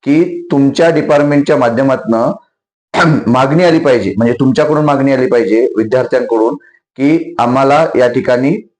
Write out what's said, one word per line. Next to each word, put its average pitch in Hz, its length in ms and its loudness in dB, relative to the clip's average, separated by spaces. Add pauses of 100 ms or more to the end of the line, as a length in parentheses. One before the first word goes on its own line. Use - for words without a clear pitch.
की 160 480 -2
तुमच्या 139 400 2
डिपार्टमेंटच्या 147 640 0
माध्यमातनं 120 760 0 (640)
<clears throat> 156 320 0
मागणी 139 380 2
आली 165 140 4
पाहिजे, 123 380 0
म्हणजे 117 240 0
तुमच्याकडून 147 440 0
मागणी 139 280 0
आली 127 140 0
पाहिजे 113 500 0
विद्यार्थ्यांकडून 113 800 -2 (420)
की 147 420 0
आम्हाला 135 480 2 (120)
या 123 100 4
ठिकाणी 131 600 -2 (120)